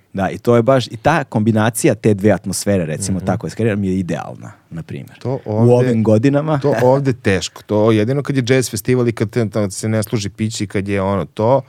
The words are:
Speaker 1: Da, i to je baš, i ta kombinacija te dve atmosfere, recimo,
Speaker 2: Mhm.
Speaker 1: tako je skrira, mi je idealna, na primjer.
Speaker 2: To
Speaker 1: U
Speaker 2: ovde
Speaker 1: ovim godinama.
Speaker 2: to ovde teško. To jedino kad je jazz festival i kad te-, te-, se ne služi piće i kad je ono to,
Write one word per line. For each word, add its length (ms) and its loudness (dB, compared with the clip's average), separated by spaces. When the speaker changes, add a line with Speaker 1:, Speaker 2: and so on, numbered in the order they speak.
Speaker 1:
Da, 160 -2
i 80 -8
to 180 2
je 60 6
baš, 260 2
i 100 -14
ta 260 0
kombinacija 720 0
te 180 0
dve 180 2
atmosfere, 540 -2
recimo, 320 -4
Speaker 2:
Mhm. 80 -6
Speaker 1:
tako 220 -4
je 40 -8
skrira, 240 -2
mi 120 -2
je 120 0
idealna, 520 -8
na 140 -12
primjer. 360 -14
Speaker 2:
To 260 -6
Speaker 1:
U 80 -6
Speaker 2:
ovde 200 4
Speaker 1:
ovim 300 2
godinama. 560 2
Speaker 2:
to 140 0
ovde 300 4
teško. 500 -4
To 280 2
jedino 320 0
kad 140 -2
je 100 0
jazz 220 2
festival 380 0
i 40 0
kad 180 -4
te-, 160 -2
te-, 260 -4
se 180 -6
ne 140 0
služi 260 -4
piće 340 -6
i 40 -4
kad 200 -4
je 140 -2
ono 240 -2
to, 440 0